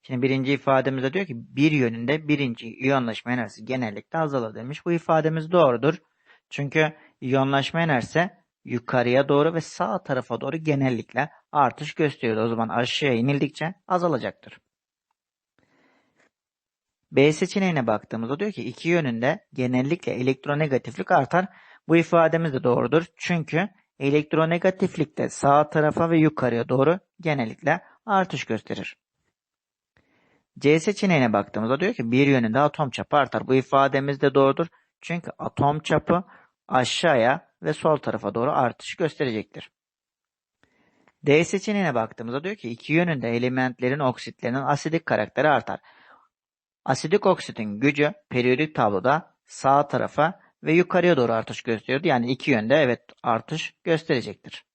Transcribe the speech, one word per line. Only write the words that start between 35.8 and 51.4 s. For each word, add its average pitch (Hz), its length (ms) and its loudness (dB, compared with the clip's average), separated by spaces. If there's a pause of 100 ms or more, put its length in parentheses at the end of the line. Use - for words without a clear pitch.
aşağıya 131 840 2 (140)
ve 151 100 -2
sol 156 240 0
tarafa 101 380 -6
doğru 120 160 0
artış 131 440 -2
gösterecektir. 135 760 -6 (1500)
D 151 200 6
seçeneğine 196 520 -2
baktığımızda 117 480 -4
diyor 202 120 -8
ki 123 140 -12
iki 117 240 -6
yönünde 160 360 0
elementlerin 127 680 -2
oksitlerinin 127 640 -4
asidik 151 440 -2
karakteri 120 440 0
artar. 113 300 0 (1040)
Asidik 160 400 0
oksitin 107 540 -2
gücü 147 340 2 (160)
periyodik 127 460 0
tabloda 123 600 0 (100)
sağ 139 420 2
tarafa 143 520 -2 (240)
ve 151 100 0
yukarıya 175 440 4
doğru 117 160 2
artış 110 280 -6